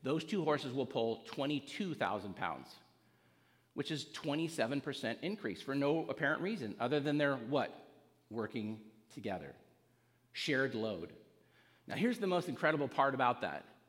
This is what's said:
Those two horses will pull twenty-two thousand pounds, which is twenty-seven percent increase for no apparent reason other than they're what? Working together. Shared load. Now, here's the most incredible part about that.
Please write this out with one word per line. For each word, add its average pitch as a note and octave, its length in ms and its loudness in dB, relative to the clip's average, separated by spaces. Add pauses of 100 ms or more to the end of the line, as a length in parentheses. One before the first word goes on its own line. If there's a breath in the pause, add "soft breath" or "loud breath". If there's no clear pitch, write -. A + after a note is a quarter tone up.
Those D#3 220 0
two G3 180 0
horses C#3 300 2
will C3 140 0
pull A2+ 400 0
twenty-two D3 640 -2
thousand G2 420 0
pounds, C#2+ 340 -4 (1040 soft breath)
which C#3+ 160 -2
is D3 200 -4
twenty-seven C#3+ 680 0
percent A#2 400 -2
increase E3 400 -4
for C3+ 140 -4
no D3 340 4
apparent D3 320 2
reason E3 400 -2
other B2 180 2
than D3 200 2
they're C#3+ 180 4
what? A#2+ 420 0 (520)
Working A2 500 -4 (320)
together. F#2+ 420 -6 (800 soft breath)
Shared C3+ 400 0
load. G#2 380 -2 (760 soft breath)
Now, - 100 -4
here's A#3 220 2
the G3+ 80 0
most F3+ 220 2
incredible D3 400 2
part C#3 260 4
about B2 280 4
that. D2 240 -4 (220)